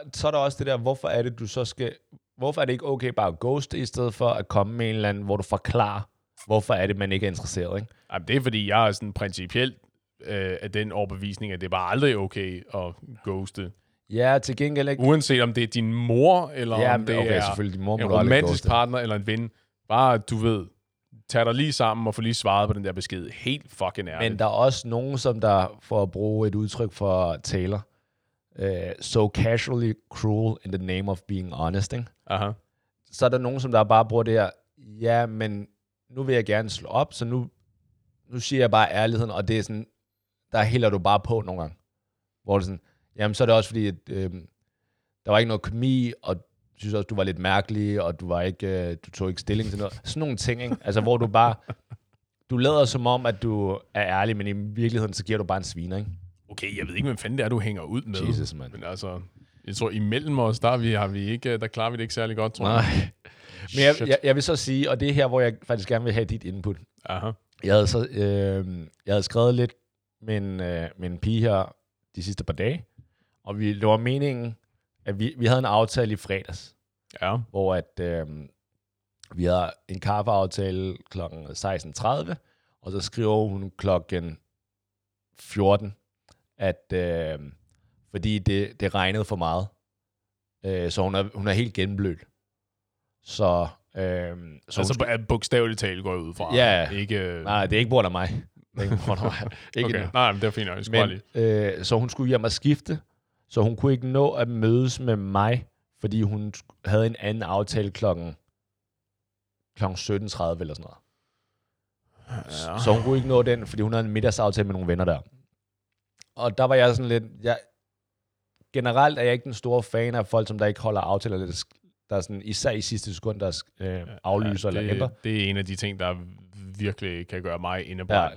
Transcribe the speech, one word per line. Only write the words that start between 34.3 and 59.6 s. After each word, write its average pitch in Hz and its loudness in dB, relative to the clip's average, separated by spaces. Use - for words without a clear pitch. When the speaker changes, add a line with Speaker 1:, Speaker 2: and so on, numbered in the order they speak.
Speaker 1:
her, 101 4
"Ja, 113 0
men 110 -6
nu 127 -6
vil 131 2
jeg 113 2
gerne 107 0
slå - -10
op, 139 0
så - -6
nu, 120 -2
nu 123 -8
siger 135 0
jeg 117 6
bare 110 6
ærligheden," 110 0
og 92 -4
det 110 2
er 98 -2
sådan, 110 -8
der 110 4
hælder 113 4
du 98 2
bare 98 4
på 113 -2
nogle 92 -6
gange. 80 -8
Hvor 101 0
det 95 0
er - -4
sådan, 92 -8
"Jamen, 107 0
så 135 2
er - 6
det 113 8
også 110 4
fordi, 110 0
at, 92 -4
øhm, 92 -6
der 107 0
var 104 8
ikke 117 4
noget 110 -2
kemi, 120 0
og 90 -2
synes 104 -4
også, 104 -2
du 110 -6
var 98 2
lidt 92 -2
mærkelig, 104 0
og 85 -2
du 90 -10
var 87 0
ikke, 92 -2
øh, 82 -6
du 90 -20
tog 95 -4
ikke 90 -6
stilling 107 -2
til 101 -6
noget." 101 -8
Sådan - -8
nogle 147 -2
ting, 120 -4
ikke? 117 -4
Altså, 107 0
hvor 120 4
du 117 0
bare, 113 4
du 127 0
lader 143 6
som 120 0
om, 123 2
at 107 0
du 107 0
er 101 0
ærlig, 107 0
men 101 -6
i 104 -2
virkeligheden, 107 -2
så 92 -8
giver 107 0
du 104 -2
bare 92 0
en 95 -6
sviner, 87 -6
ikke? 107 -6
Speaker 2:
Det, 101 -8
jeg - -6
ved - -10
ikke, 131 -2
hvem 117 -2
fanden 120 -6
det 123 0
er, 110 -2
du 117 0
hænger 101 -4
ud 101 -6
med. 104 -6
Speaker 1:
Jesus, 107 -2
mand. 67 -14
Speaker 2:
Men - -16
altså, 92 -10